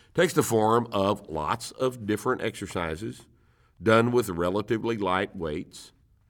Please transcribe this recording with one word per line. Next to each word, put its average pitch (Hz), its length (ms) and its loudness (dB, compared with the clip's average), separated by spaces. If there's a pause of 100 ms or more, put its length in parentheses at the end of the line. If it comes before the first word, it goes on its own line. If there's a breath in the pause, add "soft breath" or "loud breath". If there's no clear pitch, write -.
(140 soft breath)
takes 170 200 2
the 139 100 4
form 113 480 4
of 101 380 0
lots 78 420 -4
of 123 340 -4
different 107 360 -2
exercises 98 840 -8 (560)
done 113 300 6
with 120 180 2
relatively 104 680 -2
light 95 380 -2
weights, - 580 -10 (360)